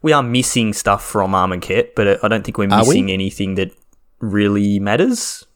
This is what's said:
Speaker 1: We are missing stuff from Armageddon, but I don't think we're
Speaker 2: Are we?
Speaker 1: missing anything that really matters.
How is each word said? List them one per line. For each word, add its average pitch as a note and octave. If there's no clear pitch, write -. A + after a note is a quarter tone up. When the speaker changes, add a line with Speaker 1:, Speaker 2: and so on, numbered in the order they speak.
Speaker 1:
We D#3
are C#3+
missing A#2+
stuff -
from F#2+
Armageddon, F#2
but G2+
I G#2+
don't G#2+
think -
we're G2
Speaker 2:
Are G#2+
we? A#2
Speaker 1:
missing A#2
anything F#2+
that F#2+
really G2+
matters. C#3+